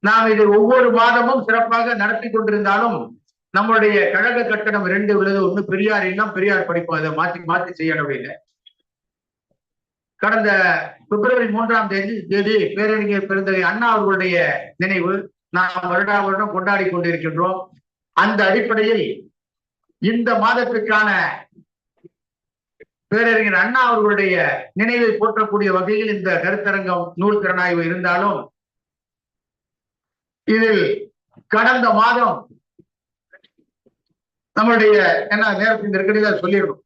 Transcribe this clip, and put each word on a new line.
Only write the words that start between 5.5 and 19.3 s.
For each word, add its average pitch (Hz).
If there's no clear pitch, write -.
பெரியார் 202
இல்லம், 202
பெரியார் 190
படிப்பு, 170
அதை 156
மாத்தி 175
மாத்தி 175
செய்யணும் 160
அப்படின்னு 135
கடந்த 214
பிப்ரவரி 233
மூன்றாம் 220
தேதி, 196
தேதி 202
பேரறிஞர் 202
பெருந்தகை 190
அண்ணா 226
அவர்களுடைய 185
நினைவு 185
நாம் 180
வருடா 202
வருடம் 196
கொண்டாடி 196
கொண்டிருக்கின்றோம். 170
அந்த 208
அடிப்படையில் 214